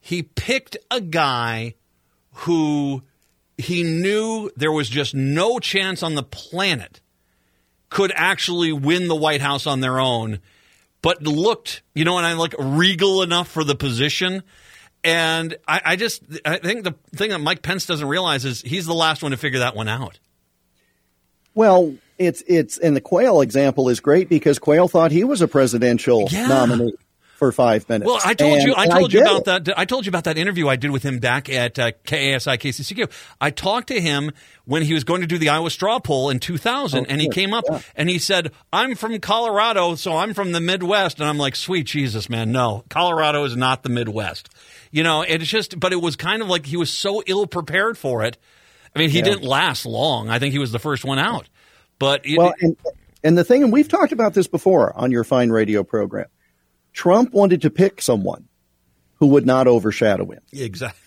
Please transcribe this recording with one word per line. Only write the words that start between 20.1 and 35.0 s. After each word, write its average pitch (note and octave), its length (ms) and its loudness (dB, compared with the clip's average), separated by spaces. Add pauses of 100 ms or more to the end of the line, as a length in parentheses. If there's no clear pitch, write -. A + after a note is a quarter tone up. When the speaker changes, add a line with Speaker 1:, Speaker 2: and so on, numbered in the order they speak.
Speaker 2:
Well, F#3 400 6 (240)
it's, F3+ 280 0
it's, E3 320 2
and D#3 180 4
the C3+ 40 0
Quayle F#3+ 400 4
example C3 480 2
is A#2+ 120 0
great E3+ 280 4
because D3+ 300 4
Quayle E3 300 4
thought E3 240 4
he F3 120 4
was C4 160 0
a E3 80 4
presidential A#2+ 840 2
Speaker 1:
Yeah. G#3 180 -2
Speaker 2:
nominee, A#2+ 460 2 (440)
for C3 140 2
five A2+ 360 2
minutes. A2 200 0
Speaker 1:
Well, A#3+ 160 0
I G#3 100 2
told D3 240 4
Speaker 2:
And, C#3 80 4
Speaker 1:
you, C#3 80 2
I F#3+ 80 2
Speaker 2:
and E3+ 100 4
I F3 60 6
Speaker 1:
told F3 140 4
you G#3 80 8
Speaker 2:
get A#3+ 80 8
Speaker 1:
about F#3+ 300 2
Speaker 2:
it. E3+ 80 -6
Speaker 1:
that. F#3 120 -2
I F3+ 60 2
told B3+ 200 -4
you G3 60 -4
about F3 140 -4
that D#3+ 120 -2
interview E3+ 320 -2
I C3+ 60 4
did C3 160 -2
with C#3 140 -4
him C3 160 -4
back B2+ 280 -2
at, B2 300 -2
uh, A#2 140 0 (120)
K C#3 280 -2
A - 20 0
S C3 140 -4
I C3 80 0
K C#3 160 -6
C C#3+ 100 -10
C F#3 140 -10
Q. A3+ 100 -4 (340)
I C#3+ 100 0
talked A3 380 -4
to B3 120 -2
him D3 320 -2 (320)
when D3+ 180 -2
he D3+ 100 0
was D3+ 120 0